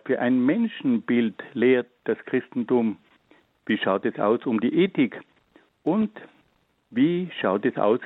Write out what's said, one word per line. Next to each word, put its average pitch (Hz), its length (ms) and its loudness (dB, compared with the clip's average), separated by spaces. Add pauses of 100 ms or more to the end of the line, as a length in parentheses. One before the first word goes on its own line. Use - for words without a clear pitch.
für 131 120 0
ein 123 260 2
Menschenbild 123 1000 0 (100)
lehrt 123 360 2 (160)
das 113 200 -2
Christentum? 120 720 -2 (720)
Wie 110 120 0
schaut 98 280 0
es 107 120 -6
aus 110 280 0
um 113 140 0
die 120 140 -2
Ethik? 165 460 0 (600)
Und 208 280 0 (800)
wie 170 380 0 (120)
schaut 104 260 0
es 120 100 -2
aus 104 300 2